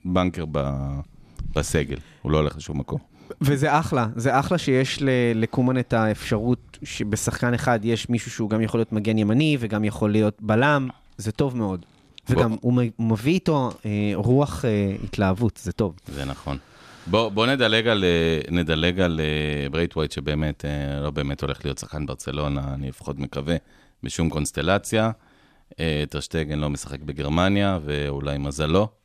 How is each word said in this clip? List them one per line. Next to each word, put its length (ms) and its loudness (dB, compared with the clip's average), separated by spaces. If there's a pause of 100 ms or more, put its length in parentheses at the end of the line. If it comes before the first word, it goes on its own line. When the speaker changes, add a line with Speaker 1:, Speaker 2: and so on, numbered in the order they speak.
Speaker 1:
בנקר 460 0
ב-, 480 -2 (560)
בסגל, 420 0 (240)
הוא 100 -2
לא 60 4
הולך 200 0
לשום 220 -6
מקום. 200 -4 (420)
Speaker 2:
וזה 380 4
אחלה, 360 0
זה 240 2
אחלה 180 0
שיש 440 2
ל-, 80 2 (260)
לקומן 440 2
את 140 -2
האפשרות 920 0
שבשחקן 720 -2
אחד 300 2
יש 260 0
מישהו 220 -2
שהוא 180 -4
גם 120 2
יכול 180 0
להיות 120 0
מגן 260 0
ימני 420 4
וגם 240 -2
יכול 280 0
להיות 300 2
בלם, 460 2 (300)
זה 140 -4
טוב 260 -2
מאוד. 280 -2 (440)
וגם 200 4
Speaker 1:
בוא. 120 -2
Speaker 2:
הוא 120 2
מ-, 220 2
הוא 120 -2
מביא 260 2
איתו, 360 2 (160)
אה, 280 0
רוח, 520 2
אה, 380 2
התלהבות, 600 0
זה 80 -4
טוב. 240 -2 (120)
Speaker 1:
זה 180 -8
נכון. 320 -6 (500)
בוא, 220 2
בוא 160 2
נדלג 420 4
על, 160 4
אה, 480 2
נדלג 480 2
על, 240 2
אה, 460 -2
ברייטווייט, 420 0
שבאמת, 540 -2
אה, 360 -4
לא 100 -2
באמת 300 -4
הולך 240 -6
להיות 120 -4
שחקן 280 -8
ברצלונה, 680 -4
אני 160 -6
לפחות 300 -10
מקווה, 360 -4 (480)
בשום 260 -2
קונסטלציה. 840 0 (680)
אה, 300 0
טרשטגן 500 -4
לא 100 0
משחק 300 -8
בגרמניה, 880 0
ואולי 520 -2
מזלו. 500 0 (180)